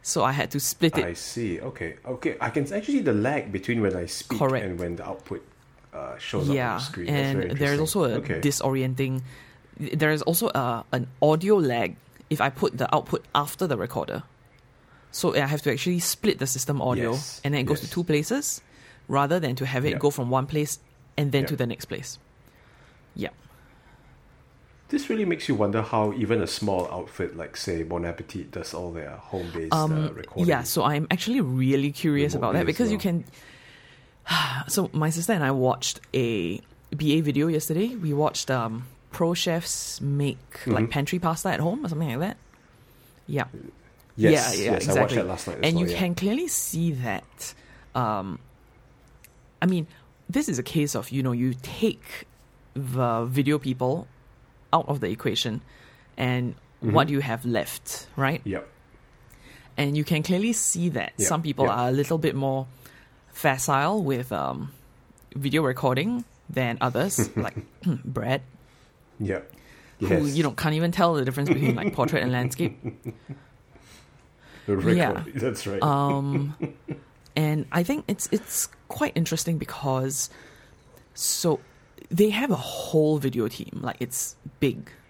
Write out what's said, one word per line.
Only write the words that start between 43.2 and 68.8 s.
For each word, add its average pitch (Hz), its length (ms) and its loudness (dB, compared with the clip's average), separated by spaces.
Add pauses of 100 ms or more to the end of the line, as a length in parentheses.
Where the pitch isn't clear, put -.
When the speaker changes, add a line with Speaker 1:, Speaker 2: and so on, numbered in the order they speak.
Speaker 1:
Yeah. 143 180 -2 (720)
Speaker 2:
Yes, - 400 6
Speaker 1:
Yeah, - 80 0
yeah, 117 80 2
Speaker 2:
yes, - 140 0
Speaker 1:
exactly. - 120 4
Speaker 2:
I 120 40 6
watched 123 120 2
that 101 120 2
last 92 220 -6
night 85 100 -6
as - 60 -2
Speaker 1:
And 165 120 4
Speaker 2:
well, 175 80 2
Speaker 1:
you 175 80 0
Speaker 2:
yeah. 175 60 -2
Speaker 1:
can 180 160 0
clearly 220 340 0
see 165 440 -2
that. - 600 -6 (400)
Um, 104 440 -2 (1200)
I 175 40 4
mean, 175 200 2 (440)
this 277 180 0
is 131 100 0
a 123 40 -4
case 147 320 0
of, 110 160 -4
you 135 120 -2
know, 127 100 0
you 123 300 0
take - 640 -4 (480)
the 127 500 0
video 139 340 2
people 127 480 -2 (640)
out 160 160 4
of 143 140 -2
the 104 80 -2
equation, 110 540 -2 (560)
and 123 360 0
Speaker 2:
Mm-hmm. - 380 -4
Speaker 1:
what 151 140 6
do 147 80 0
you 139 60 2
have 120 260 -4
left, - 600 -4 (100)
right? 139 280 0
Speaker 2:
Yep. 92 240 -6 (1120)
Speaker 1:
And 143 180 0
you 151 80 2
can 156 180 2
clearly 185 300 2
see 175 380 0
that 110 260 -4
Speaker 2:
Yep, 202 120 2
Speaker 1:
some 160 140 2
people 151 220 0
Speaker 2:
yep. 101 140 2
Speaker 1:
are 123 100 2
a 131 40 2
little 143 260 2
bit 156 160 0
more 135 320 0 (680)
facile 147 680 2
with, 123 300 -2
um, 71 400 -4 (640)
video 143 280 2
recording 139 600 0 (260)
than 120 320 0
others, 123 500 0
Speaker 2:
<laughs> - 40 -4
Speaker 1:
like 107 180 -2 (280)
<clears throat> 131 220 0
Brad, 127 380 -2 (800)